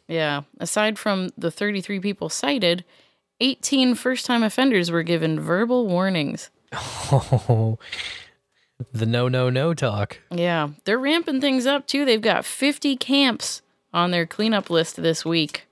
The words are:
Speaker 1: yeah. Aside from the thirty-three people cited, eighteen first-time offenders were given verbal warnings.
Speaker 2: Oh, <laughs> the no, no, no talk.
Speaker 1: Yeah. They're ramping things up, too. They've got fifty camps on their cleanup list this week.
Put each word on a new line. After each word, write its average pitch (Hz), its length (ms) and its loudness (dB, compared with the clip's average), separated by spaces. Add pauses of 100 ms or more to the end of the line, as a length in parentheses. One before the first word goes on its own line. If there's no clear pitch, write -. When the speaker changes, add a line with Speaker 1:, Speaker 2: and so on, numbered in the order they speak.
Speaker 1:
yeah. 151 340 -2 (160)
Aside 214 400 -2
from 190 400 -2
the 170 140 -2
thirty-three 202 480 -4
people 190 280 -4
cited, 185 560 0 (560)
eighteen 254 540 2
first-time 247 480 0
offenders 214 480 2
were 170 140 2
given 160 360 0
verbal 220 460 0
warnings. 180 640 -2 (240)
Speaker 2:
Oh, 113 1040 0 (560)
<laughs> - 580 -16
the 113 140 -2
no, 120 220 2
no, 127 220 2
no 139 240 0
talk. 104 440 -2 (120)
Speaker 1:
Yeah. 170 400 0 (140)
They're 214 140 0
ramping 294 420 0
things 262 260 2
up, 277 200 0
too. 277 180 0
They've 226 160 4
got 208 240 2
fifty 277 520 0
camps 269 680 0 (300)
on 175 180 2
their 170 160 0
cleanup 214 440 -2
list 165 300 2
this 165 240 0
week. 160 480 -2